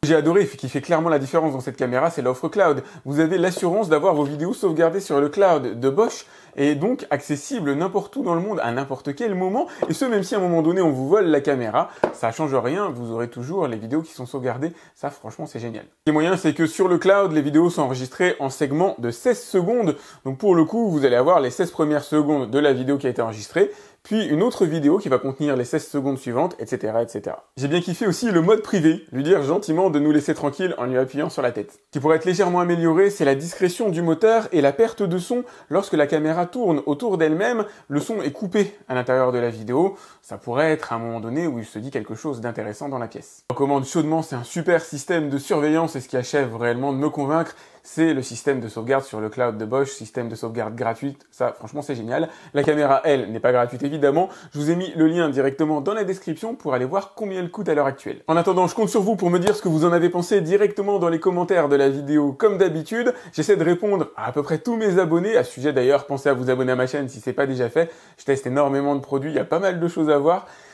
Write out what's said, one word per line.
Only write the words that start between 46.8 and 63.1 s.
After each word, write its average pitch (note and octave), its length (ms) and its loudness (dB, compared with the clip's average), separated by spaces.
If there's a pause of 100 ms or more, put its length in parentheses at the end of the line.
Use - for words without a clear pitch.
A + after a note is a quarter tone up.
de C3 40 -4
me D3 120 0
convaincre, D3+ 460 -2 (260)
c'est D#3+ 320 0
le C3+ 80 -2
système B2 380 -4
de A#2 80 -6
sauvegarde B2+ 380 -2
sur A2 160 -8
le G#2+ 80 -4
cloud A#2+ 280 -2
de A2 80 -6
Bosch, C3+ 240 0
système A#2 400 -10
de A2+ 60 -10
sauvegarde A2+ 400 -6
gratuite, A#2+ 560 -6
ça A#2+ 220 -4
franchement C3+ 280 -12
c'est C#3 140 -8
génial. C3 340 -4 (240)
La C#3+ 80 2
caméra, C#3+ 440 2
elle, C3 260 2
n'est A2+ 80 -6
pas B2 140 2
gratuite A#2+ 280 0
évidemment, C#3+ 480 2 (240)
je D3 60 -8
vous D3 100 -2
ai E3+ 60 2
mis F3+ 200 -4
le D#3+ 120 4
lien E3 220 0
directement C#3 520 0
dans F#3 120 -2
la A3 100 -2
description F#3+ 520 -6
pour C#3+ 180 -6
aller B2 120 0
voir F#3+ 300 -6
combien F#3+ 240 -6
elle F3 100 -6
coûte F3 200 -6
à D#3+ 40 0
l'heure C#3+ 140 2
actuelle. - 400 -8
En D#3+ 100 2
attendant, F3+ 300 2
je - 80 -8
compte G#3+ 140 0
sur A3 120 2
vous G#3 140 0
pour F3 160 0
me F3+ 80 4
dire G#3 160 2
ce - 60 -10
que F#3 80 -2
vous D#3 160 4
en E3+ 80 4
avez E3+ 160 4
pensé F3 320 0
directement G3+ 580 0
dans E3+ 100 2
les E3 100 0
commentaires F3 500 2
de C#3+ 60 4
la C#3 140 4
vidéo C#3+ 440 2
comme G3+ 240 2
d'habitude. F#3 580 0 (180)